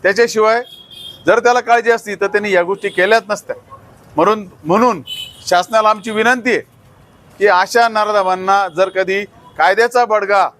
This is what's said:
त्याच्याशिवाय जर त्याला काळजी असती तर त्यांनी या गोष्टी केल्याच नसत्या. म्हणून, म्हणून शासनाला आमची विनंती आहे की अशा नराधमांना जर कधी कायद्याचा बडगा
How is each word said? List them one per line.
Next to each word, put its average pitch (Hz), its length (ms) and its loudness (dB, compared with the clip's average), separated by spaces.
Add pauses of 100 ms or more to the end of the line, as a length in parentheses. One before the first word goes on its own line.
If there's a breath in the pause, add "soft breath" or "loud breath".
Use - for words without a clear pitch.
त्याच्याशिवाय 220 580 0 (640)
जर 208 120 4
त्याला 240 200 2
काळजी 233 320 2
असती 208 240 -4
तर 196 120 -2
त्यांनी 208 240 -2
या 180 120 2
गोष्टी 196 260 -6
केल्याच 208 400 0
नसत्या. 202 260 -8 (600)
म्हणून, 196 320 0 (160)
म्हणून 196 380 0 (460)
शासनाला 214 420 0
आमची 214 220 -4
विनंती 226 380 0
आहे 196 100 0 (800)
की 196 80 2
अशा 202 400 2
नराधमांना 196 800 0
जर 180 220 -2
कधी 190 360 -4 (320)
कायद्याचा 226 480 2
बडगा 202 440 0 (100)